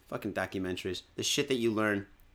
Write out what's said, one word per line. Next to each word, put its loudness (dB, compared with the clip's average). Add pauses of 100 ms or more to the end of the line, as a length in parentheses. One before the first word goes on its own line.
Fucking -4
documentaries. -2 (140)
The -4
shit 2
that 2
you 4
learn. 2 (300)